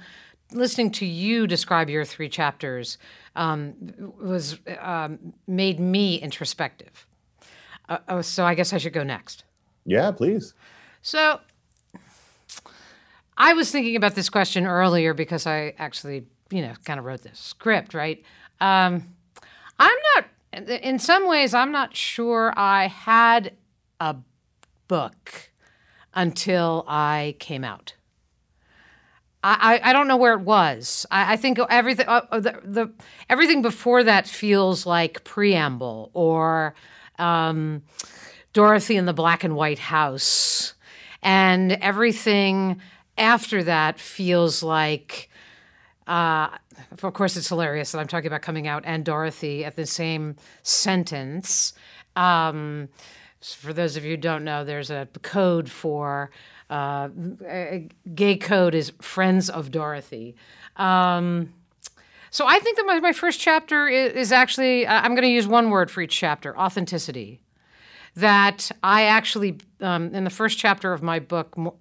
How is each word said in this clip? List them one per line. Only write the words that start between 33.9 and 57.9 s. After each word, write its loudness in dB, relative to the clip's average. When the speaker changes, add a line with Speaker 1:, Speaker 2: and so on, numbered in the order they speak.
Speaker 1:
that 6
feels 2
like 0
preamble 0
or, 0
um, -2
Dorothy 6
in 2
the 0
Black 2
and -2
White -2
House. 0
And 4
everything 0
after 2
that 0
feels 0
like, -4
uh, 0
of -4
course, 0
it's -6
hilarious -4
that -8
I'm -6
talking -6
about -6
coming -6
out -6
and -4
Dorothy -4
at -12
the -8
same -6
sentence. -2
Um, 0
s-, -16
for -12
those -4
of -10
you -6
who -6
don't -4
know, -6
there's -8
a -8
code 0
for, -6
uh, -4
a, -8
a -10